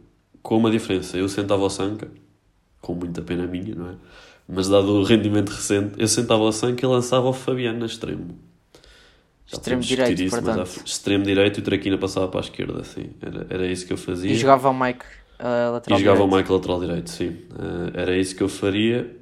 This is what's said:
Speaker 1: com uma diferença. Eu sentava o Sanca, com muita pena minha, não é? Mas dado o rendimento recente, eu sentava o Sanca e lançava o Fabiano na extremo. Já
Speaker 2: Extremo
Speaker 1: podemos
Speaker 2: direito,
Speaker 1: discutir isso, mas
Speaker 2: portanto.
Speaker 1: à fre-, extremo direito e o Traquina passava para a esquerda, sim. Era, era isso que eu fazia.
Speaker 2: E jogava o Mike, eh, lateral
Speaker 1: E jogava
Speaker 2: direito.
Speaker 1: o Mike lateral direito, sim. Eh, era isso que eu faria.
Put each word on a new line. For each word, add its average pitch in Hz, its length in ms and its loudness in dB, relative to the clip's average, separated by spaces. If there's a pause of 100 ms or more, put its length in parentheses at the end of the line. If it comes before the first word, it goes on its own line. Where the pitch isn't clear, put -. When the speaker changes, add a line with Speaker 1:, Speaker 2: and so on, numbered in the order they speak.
(420)
Speaker 1:
com 110 160 0
uma 113 140 6
diferença. 95 460 -2
Eu 95 100 0
sentava 98 360 0
o 98 60 2
Sanca, 101 380 -6 (720)
com - 140 -8
muita 85 300 -8
pena 87 240 -4
minha, 90 280 -8
não 87 140 -10
é? 92 60 -14 (580)
Mas 92 140 -2
dado 101 280 6
o 98 80 4
rendimento 104 460 4
recente, 101 480 -2
eu 110 100 0
sentava 113 340 2
o 110 100 2
Sanca 123 320 -2
e 131 60 2
lançava 123 400 2
o - 20 0
Fabiano 123 480 -2
na 117 60 -4
extremo. 90 520 -8 (1080)
Já - 120 -10
Speaker 2:
Extremo 123 240 -2
Speaker 1:
podemos 117 60 -4
Speaker 2:
direito, 127 220 2
Speaker 1:
discutir 92 160 0
isso, 95 100 0
mas - 100 -2
Speaker 2:
portanto. 110 160 0
Speaker 1:
à 107 40 -4
fre-, - 200 -14
extremo 98 380 0
direito 98 340 2
e 110 40 -6
o - 20 -6
Traquina 98 340 0
passava 95 300 -2
para 95 120 -4
a - 40 -4
esquerda, - 400 -8
sim. - 280 -12 (100)
Era, - 280 -10
era 92 180 -4
isso 90 180 -4
que - 80 -6
eu 85 40 -4
fazia. 90 340 -4
Speaker 2:
E 110 40 4
jogava 131 340 6
o 131 80 2
Mike, 127 280 -2 (340)
eh, 120 300 0
lateral 117 300 0
Speaker 1:
E - 40 2
jogava 98 160 8
Speaker 2:
direito. 95 140 4
Speaker 1:
o 95 40 6
Mike 92 140 2
lateral 90 300 0
direito, 85 300 -4
sim. 85 260 -6 (200)
Eh, 87 440 -6
era 92 160 2
isso 95 180 0
que 104 80 0
eu 95 60 2
faria. 107 720 0